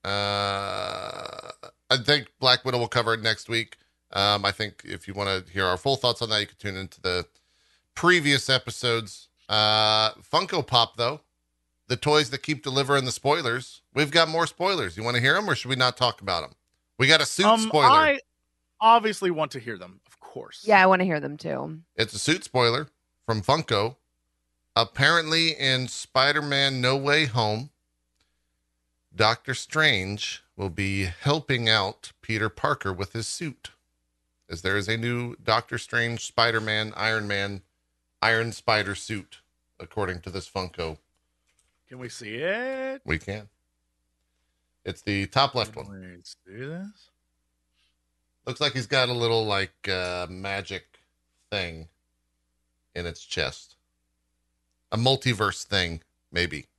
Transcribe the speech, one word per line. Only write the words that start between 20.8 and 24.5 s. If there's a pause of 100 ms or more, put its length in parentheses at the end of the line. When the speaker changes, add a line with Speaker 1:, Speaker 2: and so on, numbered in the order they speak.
Speaker 3:
I
wanna
hear
them
too. (140)
Speaker 1:
It's
a
suit
spoiler (360)
from
Funko. (800)